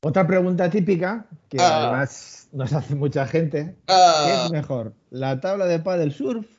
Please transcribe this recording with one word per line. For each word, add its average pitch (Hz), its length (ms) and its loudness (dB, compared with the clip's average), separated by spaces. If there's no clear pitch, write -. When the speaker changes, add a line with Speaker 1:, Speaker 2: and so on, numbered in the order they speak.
Speaker 1:
Otra 160 260 2
pregunta 180 420 2
típica, 190 580 -2
que 139 120 -8
Speaker 2:
Ah. 156 240 4
Speaker 1:
además - 680 -6
nos 135 220 -4
hace 147 220 -2
mucha 139 300 -2
gente, 156 500 -2
Speaker 2:
Ah. 175 380 6
Speaker 1:
¿qué 135 200 2
es 165 60 -2
mejor, 135 420 -4
la 131 280 -4
tabla 190 260 -2
de 170 140 0
paddle 170 320 -2
surf 226 340 -6